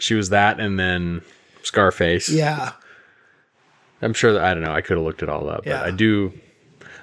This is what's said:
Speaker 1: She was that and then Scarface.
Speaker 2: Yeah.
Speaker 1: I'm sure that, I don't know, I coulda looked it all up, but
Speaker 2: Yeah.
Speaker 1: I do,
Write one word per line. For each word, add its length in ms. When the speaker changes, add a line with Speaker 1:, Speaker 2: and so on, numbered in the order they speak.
Speaker 1:
She 140
was 160
that 300
and 180
then 440
Scarface. 680
Speaker 2:
Yeah. 440
Speaker 1:
I'm 140
sure 180
that, 120
I 100
don't 80
know, 100
I 80
coulda 220
looked 200
it 60
all 220
up, 140
but 20
Speaker 2:
Yeah. 160
Speaker 1:
I 80
do, 420